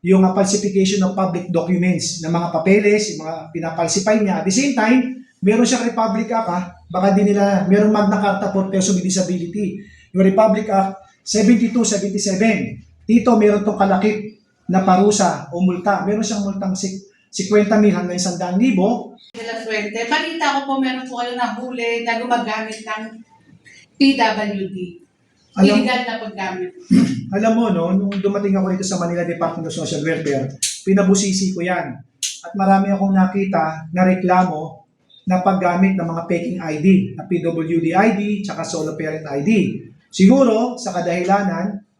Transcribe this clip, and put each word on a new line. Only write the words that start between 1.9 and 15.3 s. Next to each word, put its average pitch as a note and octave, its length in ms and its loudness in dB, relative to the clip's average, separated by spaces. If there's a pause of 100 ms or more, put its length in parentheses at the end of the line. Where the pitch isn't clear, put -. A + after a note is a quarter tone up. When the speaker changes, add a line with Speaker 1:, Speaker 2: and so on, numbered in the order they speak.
Speaker 1:
ng E3+ 80 -2
mga F3 140 -2 (100)
papeles, G3+ 560 2
yung D3+ 80 -12
mga D#3+ 120 -8 (200)
pinapalsify F3 640 -2
niya. G3 240 0
At F#3+ 80 -2
the F#3+ 40 -2
same C4+ 200 0
time, A#3 480 0 (240)
meron A#3 160 4
siyang A#3+ 240 0
Republic A3 400 -2
Act, A3 240 -2
ah, F3+ 240 -6 (160)
baka F#3 240 2
di G3+ 160 4
nila, G3 400 2
merong G#3+ 240 4
Magna G3+ 240 2
Carta G3 320 -2
for F#3+ 160 -2
Person F#3+ 320 0
with F3+ 80 -4
Disability. F3+ 720 -4 (320)
Yung F#3 160 2
Republic G3+ 400 4
Act G3 400 -2 (160)
seventy-two A3 640 2
seventy-seven. G3 960 -2 (240)
Dito, A#3 320 4
meron G#3 240 4
tong G#3 160 -2
kalakip G3+ 640 0 (240)
na F#3 160 2
parusa F#3+ 720 2